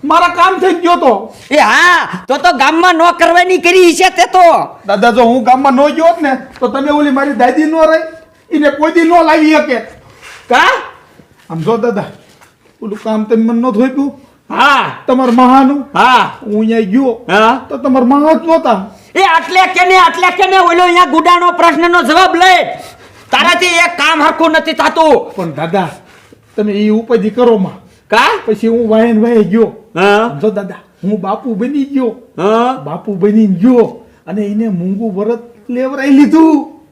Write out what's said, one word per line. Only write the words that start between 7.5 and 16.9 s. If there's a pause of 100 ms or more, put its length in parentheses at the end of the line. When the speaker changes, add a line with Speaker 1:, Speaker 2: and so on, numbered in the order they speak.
Speaker 1:
ન (160)
રહી, (460)
એને
કોઈ
દી
ન (160)
લાવી
શકે. (680)
Speaker 2:
કા? (800)
Speaker 1:
આમ
જો
દાદા, (760)
ઓલું
કામ
તમે
મને
નહોતું
આપ્યું? (380)
Speaker 2:
હા. (220)
Speaker 1:
તમારા
મહાનું? (140)
Speaker 2:
હા. (200)
Speaker 1:
હું
અહીંયા